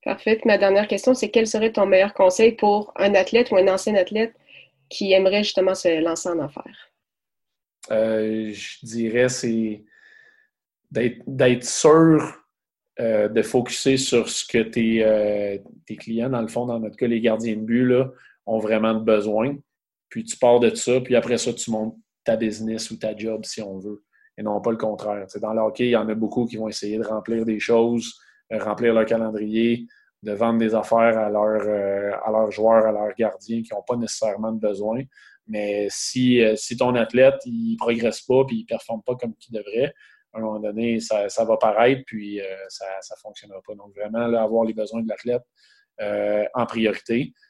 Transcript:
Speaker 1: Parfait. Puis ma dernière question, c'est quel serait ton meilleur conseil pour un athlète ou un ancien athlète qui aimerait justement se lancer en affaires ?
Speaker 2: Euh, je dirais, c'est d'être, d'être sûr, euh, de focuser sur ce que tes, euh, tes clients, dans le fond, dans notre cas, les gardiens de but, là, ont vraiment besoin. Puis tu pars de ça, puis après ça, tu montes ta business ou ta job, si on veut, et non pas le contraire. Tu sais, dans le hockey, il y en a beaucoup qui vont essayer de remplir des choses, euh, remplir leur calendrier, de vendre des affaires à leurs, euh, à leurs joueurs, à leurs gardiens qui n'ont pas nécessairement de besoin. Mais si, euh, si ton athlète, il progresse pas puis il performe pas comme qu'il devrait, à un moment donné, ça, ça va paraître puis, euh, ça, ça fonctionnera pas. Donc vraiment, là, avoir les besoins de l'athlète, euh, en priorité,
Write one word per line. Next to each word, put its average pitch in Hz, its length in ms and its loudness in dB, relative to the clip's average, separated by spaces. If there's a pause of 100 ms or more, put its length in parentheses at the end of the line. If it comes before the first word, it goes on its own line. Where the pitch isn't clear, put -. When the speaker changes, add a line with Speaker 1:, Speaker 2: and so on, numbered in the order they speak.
Speaker 1:
Parfait. 214 340 -2
Puis 220 100 -4
ma 208 100 6
dernière 196 320 4
question, 220 240 2
c'est 247 160 0
quel 220 180 2
serait 220 260 0
ton 208 120 2
meilleur 196 300 4
conseil 202 380 6
pour 208 440 0
un 202 180 2
athlète 220 360 2
ou 202 60 4
un 190 120 6
ancien 196 280 0
athlète 214 360 0 (560)
qui 196 240 -2
aimerait 190 300 4
justement 190 320 0
se 165 260 0
lancer 165 300 -2
en 170 80 -2
affaires ? - 540 -10 (960)
Speaker 2:
Euh, 110 600 -2
je - 320 -14
dirais, 117 460 0
c'est 113 520 -2 (1080)
d'être, 120 360 -2
d'être 127 380 2
sûr, 156 680 6 (680)
euh, 110 280 2
de 113 140 0
focuser 131 540 0
sur 120 320 0
ce - 180 -8
que 123 120 0
tes, 113 440 0
euh, 104 540 0 (300)
tes 107 100 -12
clients, 113 320 -6
dans 123 140 -2
le 107 60 -4
fond, 123 180 -6
dans 117 120 -4
notre 110 180 -8
cas, 127 100 -2
les 113 160 0
gardiens 110 340 0
de 107 60 -6
but, 117 240 0
là, 127 240 2 (340)
ont 110 140 -2
vraiment 110 360 0
besoin. 110 640 0 (540)
Puis 113 140 -10
tu - 120 -12
pars 120 240 6
de 113 140 4
ça, 127 260 0
puis 123 160 0
après 117 220 0
ça, 120 140 -4
tu - 180 -8
montes 110 260 -4 (280)
ta 113 120 2
business 110 540 -6
ou 113 80 -12
ta 107 180 -6
job, 110 300 -8
si - 160 -12
on 98 160 -12
veut, 101 260 -14 (320)
et 107 60 -12
non 104 180 -2
pas 117 100 -2
le 113 60 -2
contraire. 104 500 -6
Tu - 60 -20
sais, 104 80 -10
dans 110 140 -4
le 113 60 0
hockey, 110 260 0
il 120 40 2
y 117 60 4
en 107 140 0
a 107 40 -2
beaucoup 113 320 -2
qui 113 100 -10
vont 110 120 -6
essayer 107 300 -6
de 113 60 -2
remplir 113 420 -4
des 110 120 -2
choses, 117 640 0 (320)
euh, 110 60 -4
remplir 107 340 0
leur 110 140 4
calendrier, 113 800 0 (360)
de 104 100 -6
vendre 117 260 0
des 110 160 2
affaires 113 420 4
à 107 140 0
leurs, 107 360 0
euh, 101 440 -2 (120)
à 107 80 -4
leurs 110 200 2
joueurs, 110 360 4
à 110 60 2
leurs 104 220 -4
gardiens 113 480 -4
qui 113 100 -10
n'ont 104 140 -8
pas 123 100 -2
nécessairement 110 560 -4
de 110 80 -6
besoin. 107 400 -2 (500)
Mais 104 380 -2
si, 123 540 2
euh, 110 140 4
si - 200 -8
ton 123 180 0
athlète, 127 420 4 (100)
il 113 320 -4
progresse 117 420 -2
pas 131 260 2
puis 120 120 -6
il 113 80 -8
performe 113 360 -8
pas 123 120 -6
comme 117 220 -8
qu'il - 180 -20
devrait, 110 400 -4 (400)
à 110 40 -12
un - 40 -10
moment 107 180 -6
donné, 110 400 -4
ça, 104 300 -2
ça 113 140 -2
va 110 120 2
paraître 120 500 2
puis, 104 320 -10
euh, 98 60 -8 (240)
ça, - 160 -16 (160)
ça - 160 -18
fonctionnera 101 500 -20
pas. 107 80 -14
Donc 101 200 -20
vraiment, 107 320 -6
là, 117 160 0
avoir 113 220 0
les 110 100 -4
besoins 110 280 -6
de 113 60 -6
l'athlète, 120 340 -4 (600)
euh, 104 500 -2
en 120 140 -2
priorité, 117 640 -2 (180)